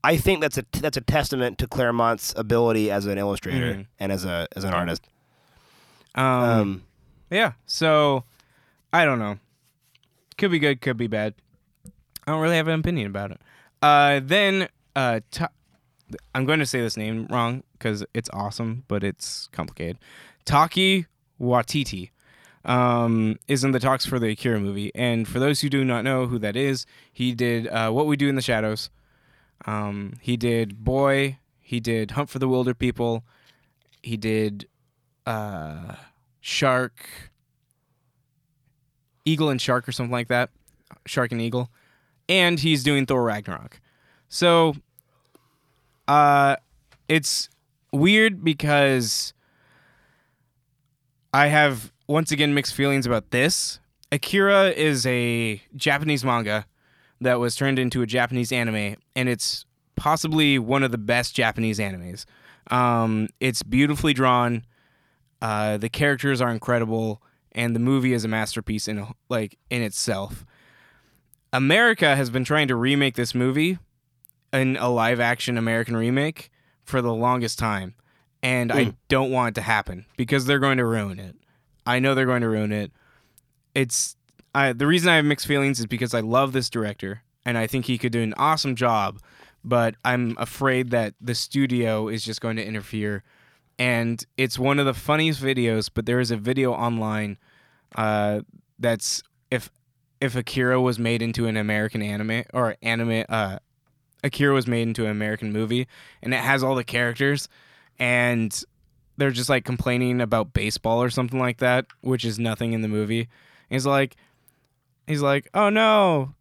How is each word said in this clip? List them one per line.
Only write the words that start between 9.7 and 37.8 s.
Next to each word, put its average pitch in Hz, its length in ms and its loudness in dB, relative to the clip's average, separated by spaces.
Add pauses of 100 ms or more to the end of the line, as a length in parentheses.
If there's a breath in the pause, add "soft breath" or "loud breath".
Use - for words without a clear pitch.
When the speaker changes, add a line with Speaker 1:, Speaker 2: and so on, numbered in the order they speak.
Speaker 2:
Could 202 120 0
be 170 100 2
good, 139 220 2
could 127 160 -2
be 120 80 -2
bad. 107 300 -4 (880)
I 147 60 -4
don't 160 100 0
really 165 140 2
have 156 120 0
an 160 120 0
opinion 156 260 -2
about 101 240 -6
it. - 100 -14 (400 soft breath)
Uh, 143 440 6
then, 190 460 2 (260)
uh, 120 240 0 (100)
Ta-, 165 200 -6 (840)
I'm 131 120 0
gonna 151 200 2
say 123 160 -2
this 110 160 -2
name 110 320 -6
wrong 120 320 0 (160)
'cause 104 260 -4 (120)
it's 117 180 -6
awesome, 113 540 -6
but 101 160 -2
it's - 480 -8
complicated. 82 480 -8 (480 loud breath)
Taika 180 580 2 (340)
Waititi, 120 720 -2 (560 soft breath)
um, 120 720 2 (100)
is 135 160 0
in 135 80 2
the 127 80 0
talks 131 280 0
for 131 100 -4
the 113 120 0
Akira 110 300 -2
movie. 101 360 -6
And 117 320 -2
for - 100 -6
those 135 240 0
who 147 80 -2
do 135 160 2
not 120 180 0
know 131 220 0
who 120 140 -4
that 104 160 -4
is, 135 320 -2 (260 soft breath)
he 123 220 -2
did, 117 320 0
uh, 113 240 -2
What 147 160 0
We 147 100 2
Do 139 100 2
in 139 80 2
the 127 60 -2
Shadows. 110 480 -2 (760)
Um, 101 560 -6
he 123 160 -2
did 113 460 -2
Boy. 139 540 2 (220)
He 120 200 -6
did 113 320 -2
Hunt 143 200 -4
for 135 80 -8
the 131 80 0
Wilder 127 260 2
People. 117 500 -2 (800 soft breath)
He 113 160 -6
did, 107 500 -2 (600)
uh, 90 680 -8 (420 loud breath)
Shark, - 920 -2 (1900)